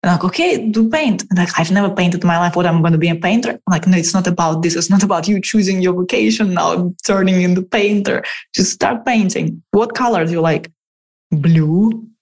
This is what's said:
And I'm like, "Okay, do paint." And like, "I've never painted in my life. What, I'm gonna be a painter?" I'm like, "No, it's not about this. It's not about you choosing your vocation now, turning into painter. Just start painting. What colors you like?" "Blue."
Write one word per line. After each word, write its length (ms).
And 80
I'm 80
like, 80
"Okay, 440
do 200
paint." 400
And 80
like, 200
"I've 140
never 180
painted 340
in 40
my 120
life. 160
What, 100
I'm 160
gonna 160
be 120
a 60
painter?" 360
I'm 200
like, 160
"No, 100
it's 160
not 140
about 360
this. 120
It's 140
not 140
about 240
you 120
choosing 420
your 120
vocation 640
now, 380
turning 380
into 180
painter. 600
Just 160
start 340
painting. 560
What 240
colors 360
you 100
like?" 300
"Blue." 760